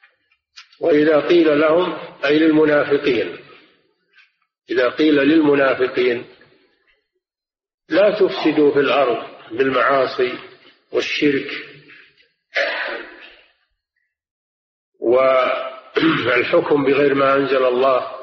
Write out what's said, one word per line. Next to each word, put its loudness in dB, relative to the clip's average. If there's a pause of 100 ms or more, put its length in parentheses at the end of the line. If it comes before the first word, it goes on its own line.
(800)
وإذا 2
قيل 2
لهم، 0 (260)
أي 2
للمنافقين، 0 (1300)
إذا 0
قيل 0
للمنافقين: 0 (1600)
"لا 2
تفسدوا 0
في 0
الأرض"، 0 (240)
بالمعاصي -2 (540)
والشرك -2 (3500)
والحكم 0
بغير 2
ما 2
أنزل 0
الله، 0 (120)